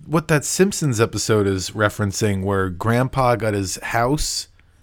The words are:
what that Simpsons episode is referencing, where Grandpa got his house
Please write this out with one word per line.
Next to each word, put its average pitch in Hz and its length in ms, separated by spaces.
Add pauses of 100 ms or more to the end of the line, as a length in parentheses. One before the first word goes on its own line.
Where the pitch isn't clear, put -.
what 160 220
that 151 160
Simpsons 156 560
episode 107 480
is 95 220
referencing, 104 760
where 95 260
Grandpa 120 640
got 110 200
his 98 240
house - 680 (360)